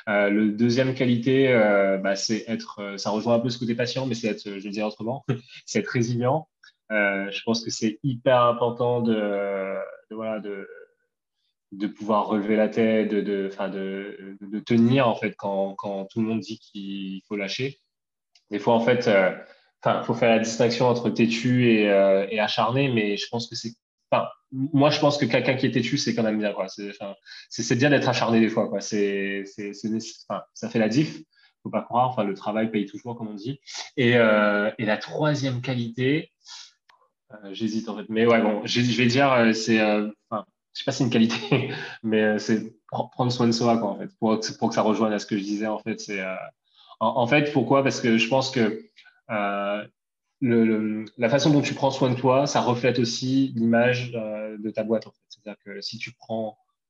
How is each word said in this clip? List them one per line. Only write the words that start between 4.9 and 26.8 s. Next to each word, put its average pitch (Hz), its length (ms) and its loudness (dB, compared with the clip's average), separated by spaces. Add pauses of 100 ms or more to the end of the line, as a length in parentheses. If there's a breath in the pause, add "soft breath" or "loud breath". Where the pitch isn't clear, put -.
<laughs> - 380 -8
c'est - 140 -4
être - 80 -4
résilient. 123 600 -2 (420 soft breath)
Euh, 101 400 0
je - 120 -8
pense 117 200 -2
que 113 80 -8
c'est - 320 -4
hyper 127 380 2
important 120 600 2
de, 113 120 0 (960)
de, 110 60 -14
voilà, 110 240 -6
de, 98 280 -10 (1040)
de 98 160 -6
pouvoir 104 400 -2
relever 107 300 0
la 107 100 4
tête, 110 420 2
de, 104 120 0
de, 98 280 -2
enfin, 98 200 -6
de, 98 720 -10
de 104 180 -8
tenir, 120 480 4
en 107 80 2
fait, 107 220 -4
quand, 98 380 -4
quand 98 320 -8
tout - 120 -6
le 110 80 0
monde 110 140 -2
dit 110 180 -12
qu'il 98 680 -12
faut 104 80 -6
lâcher. 123 420 -6 (720)
Des 104 100 -4
fois, 120 140 2
en 113 80 4
fait, 120 260 2
euh, 95 240 6 (500 loud breath)
enfin, 107 220 0
faut 127 100 -2
faire 117 180 4
la 110 80 6
distinction 120 480 2
entre 117 220 0
têtu 120 640 2
et, 107 180 4
euh, 98 400 4
et 107 120 -2
acharné, 123 500 0
mais 104 240 0
je - 160 -8
pense 117 160 -6
que 113 80 -14
c'est, 113 160 -10 (400)
enfin, 107 160 2 (240)
moi, 139 380 2
je 147 100 0
pense 143 180 2
que 131 80 0
quelqu'un 131 300 0
qui 135 100 -2
est 117 60 0
têtu, 127 260 0
c'est 117 160 -2
quand 117 100 0
même 107 160 0
bien, 104 120 0
quoi. 95 160 -4
C'est, 101 220 -12